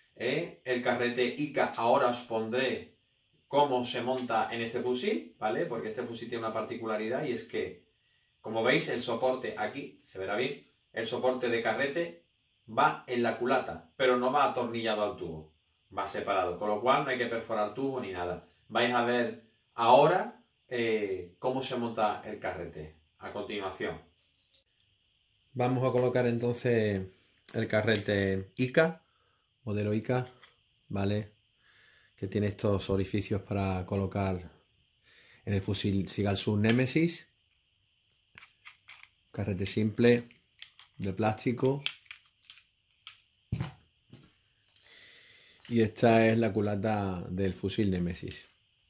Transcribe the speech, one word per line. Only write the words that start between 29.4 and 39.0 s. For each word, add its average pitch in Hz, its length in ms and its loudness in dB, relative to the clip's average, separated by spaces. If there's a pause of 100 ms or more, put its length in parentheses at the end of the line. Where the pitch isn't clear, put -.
modelo 104 280 0
Ica, 123 320 0 (640)
¿vale? 104 540 -2 (800)
Que 101 60 -4
tiene 104 180 0
estos 101 460 0
orificios 98 500 -2
para 95 460 -2
colocar 95 640 -2 (920)
en 104 120 -2
el 95 80 2
fusil 98 440 0
Sigal 101 300 0
Sub 107 220 0
Nemesis. 127 680 2 (2000)